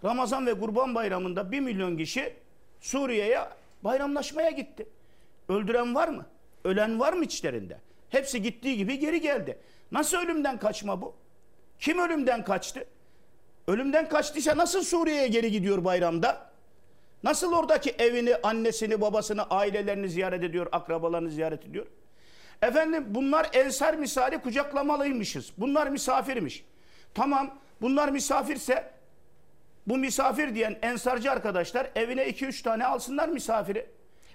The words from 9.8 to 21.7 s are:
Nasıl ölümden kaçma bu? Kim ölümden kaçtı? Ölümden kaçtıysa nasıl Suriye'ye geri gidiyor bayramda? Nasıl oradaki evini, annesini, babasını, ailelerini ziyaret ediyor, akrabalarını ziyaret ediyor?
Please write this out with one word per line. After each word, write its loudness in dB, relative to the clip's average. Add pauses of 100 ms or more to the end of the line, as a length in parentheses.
Nasıl 0
ölümden -2
kaçma -4
bu? -12 (640)
Kim 0
ölümden 2
kaçtı? -4 (840)
Ölümden 2
kaçtıysa 2
nasıl 2
Suriye'ye 2
geri 2
gidiyor 2
bayramda? 2 (720)
Nasıl 2
oradaki 4
evini, 4
annesini, 0
babasını, 0
ailelerini 0
ziyaret -2
ediyor, -2
akrabalarını 0
ziyaret -4
ediyor? -10 (760)